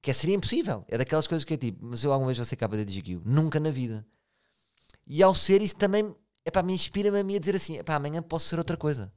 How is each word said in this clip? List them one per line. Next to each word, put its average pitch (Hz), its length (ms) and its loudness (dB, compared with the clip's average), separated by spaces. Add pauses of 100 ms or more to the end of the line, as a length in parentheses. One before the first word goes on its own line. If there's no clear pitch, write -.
Que 139 100 -2
é, - 20 0
seria 180 220 2
impossível. 196 520 0
É 117 100 -2
daquelas 156 300 0
coisas 156 180 -2
que - 80 -4
é 143 40 -2
tipo, 113 260 -4
"Mas 117 200 -8
eu 143 80 2
alguma 135 160 2
vez 127 100 0
vou 117 80 -4
ser 117 120 -6
capa 107 200 -2
da 107 80 -2
G 98 160 -6
Q?" 90 240 -8
Nunca 151 340 2
na 151 120 0
vida. 117 340 -6 (1000)
E 151 160 4
ao 190 100 8
ser 196 280 6
isso 208 160 -2
também, 202 380 2 (300)
epá, 180 160 0
me 185 120 0
inspira-me 202 460 0
a 202 40 0
mim 196 140 -2
a - 20 0
dizer 185 160 0
assim, 165 220 -4
"Epá, 156 180 -4
amanhã 147 260 -4
posso 165 260 -4
ser 165 120 -2
outra 165 180 -2
coisa." 127 380 -4